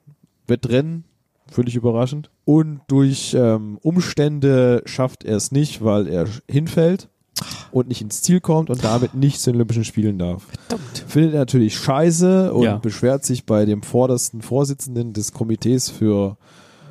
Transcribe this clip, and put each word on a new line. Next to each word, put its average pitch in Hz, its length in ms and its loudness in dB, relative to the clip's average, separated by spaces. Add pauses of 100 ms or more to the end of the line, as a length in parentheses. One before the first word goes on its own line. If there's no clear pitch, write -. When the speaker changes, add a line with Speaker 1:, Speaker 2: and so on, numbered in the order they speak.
(480)
Speaker 1:
Wettrennen, 143 560 -2 (480)
völlig 123 240 -2
überraschend. 120 540 -2 (160)
Und 151 420 2
durch, 135 500 0
ähm, 110 440 0
Umstände 143 1040 2
schafft - 380 -6
er 104 140 -2
es - 140 -6
nicht, 143 320 -2
weil 104 240 0
er 85 200 -2
sch-, 110 220 -10
hinfällt 165 600 0 (600)
und 123 160 0
nicht 123 140 -6
ins 107 200 -8
Ziel 180 180 2
kommt 160 300 0
und 120 140 -2
damit 117 300 0
nicht 139 260 2
zu - 120 0
den 120 60 0
Olympischen 113 260 0
Spielen 107 340 -2
darf. 90 280 -6 (220)
Speaker 2:
Verdammt. 185 400 -10
Speaker 1:
Findet 156 260 2
er 151 60 0
natürlich 120 380 2
scheiße 175 760 2
und 120 100 4
Speaker 2:
Ja. 104 140 2
Speaker 1:
beschwert 120 480 -2
sich 127 200 -4
bei 107 200 4
dem 104 180 0
vordersten 120 580 0
Vorsitzenden 123 720 -4
des 107 200 -6
Komitees 117 560 -2
für 101 480 0 (540)